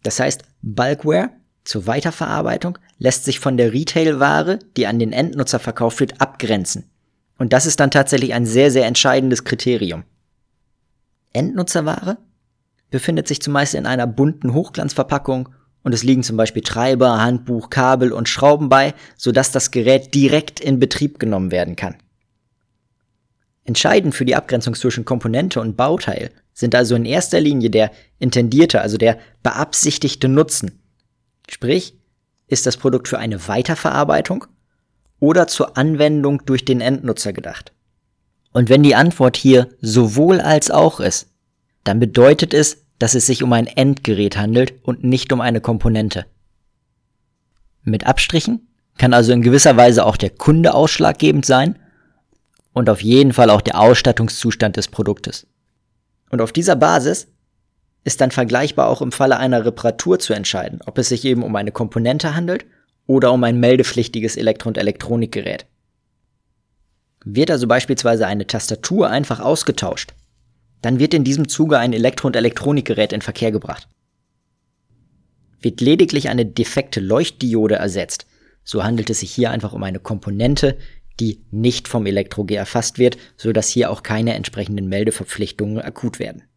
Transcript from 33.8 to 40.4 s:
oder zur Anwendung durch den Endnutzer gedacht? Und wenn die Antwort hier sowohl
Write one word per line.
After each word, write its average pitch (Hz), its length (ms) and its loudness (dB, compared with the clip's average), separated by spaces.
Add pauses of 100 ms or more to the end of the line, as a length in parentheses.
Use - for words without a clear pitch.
oder 160 260 4
zur - 320 -4
Anwendung 147 680 0
durch 131 180 -2
den 127 160 0
Endnutzer 123 520 -4
gedacht? 87 400 -14 (800)
Und 120 160 2
wenn 135 140 8
die 139 140 8
Antwort 135 400 2
hier 127 320 6 (120)
sowohl 123 600 4